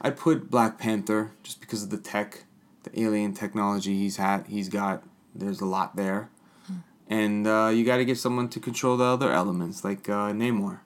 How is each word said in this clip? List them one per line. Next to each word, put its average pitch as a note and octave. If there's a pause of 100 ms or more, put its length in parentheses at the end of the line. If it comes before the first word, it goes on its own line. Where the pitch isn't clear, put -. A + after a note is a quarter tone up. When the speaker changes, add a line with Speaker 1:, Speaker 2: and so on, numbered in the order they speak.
Speaker 1:
I'd C3+
put -
Black A2+
Panther G#2+ (120)
just -
because G#2
of G2
the G#2
tech, - (380)
the -
alien G#2+
technology G2+
he's G2
had, G2
he's G2+
got. G2 (320)
There's G2
a G2
lot F#2+
there. G2 (380)
Speaker 2:
Hmm. F#3+ (360)
Speaker 1:
And, G#2
uh, A2
you A2+
gotta B2+
get B2
someone B2
to A#2
control B2
the B2+
other B2+
elements, F2+
like, G2
uh, G#2
Namor. G#2